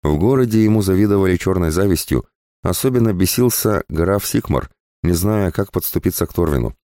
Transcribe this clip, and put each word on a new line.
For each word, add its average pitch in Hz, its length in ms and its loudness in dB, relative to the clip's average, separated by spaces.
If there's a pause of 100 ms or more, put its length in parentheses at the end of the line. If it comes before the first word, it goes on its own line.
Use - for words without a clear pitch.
В 76 140 0
городе 113 440 2
ему 107 200 2
завидовали 95 520 2
черной 90 360 0
завистью, 85 540 0 (360)
особенно 113 500 0
бесился 104 760 0
граф 87 340 0
Сикмар, - 460 -2 (320)
не 87 120 2
зная, 98 360 0
как - 220 -4
подступиться - 560 -2
к - 60 -16
Торвину. 69 500 0